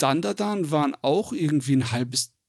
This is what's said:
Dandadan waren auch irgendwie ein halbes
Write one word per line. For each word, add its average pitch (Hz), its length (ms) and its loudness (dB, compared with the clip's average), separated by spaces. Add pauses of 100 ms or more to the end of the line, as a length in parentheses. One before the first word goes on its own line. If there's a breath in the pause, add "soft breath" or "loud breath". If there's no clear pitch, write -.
Dandadan 180 680 0
waren 147 300 2
auch 170 300 0
irgendwie 147 440 2
ein 117 160 0
halbes 123 400 -4 (160)